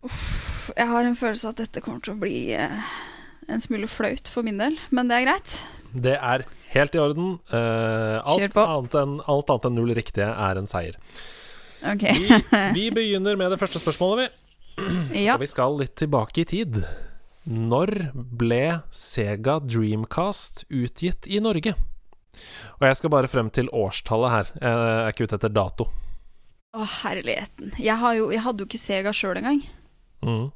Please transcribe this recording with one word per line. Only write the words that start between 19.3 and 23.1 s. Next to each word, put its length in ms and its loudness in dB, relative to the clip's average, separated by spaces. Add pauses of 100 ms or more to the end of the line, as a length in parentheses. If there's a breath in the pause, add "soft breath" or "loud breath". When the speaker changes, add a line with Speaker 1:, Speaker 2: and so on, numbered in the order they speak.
Speaker 2:
Dreamcast 1080 -2
utgitt 560 -4
i 140 -2
Norge? 320 0 (1040 loud breath)
Og 80 2
jeg 100 8
skal 140 0